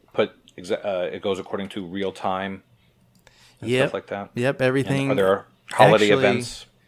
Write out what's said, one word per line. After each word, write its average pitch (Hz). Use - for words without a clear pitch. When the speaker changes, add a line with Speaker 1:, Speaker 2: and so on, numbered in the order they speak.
Speaker 1:
put -
exa-, 90
uh, 92
it 90
goes 98
according 98
to 98
real 92
time 95
and 110
Speaker 2:
Yep. 127
Speaker 1:
stuff -
like -
that? 101
Speaker 2:
Yep, 131
everything. 135
Speaker 1:
And -
are 95
there 98
holiday 107
Speaker 2:
Actually, 101
Speaker 1:
events? 123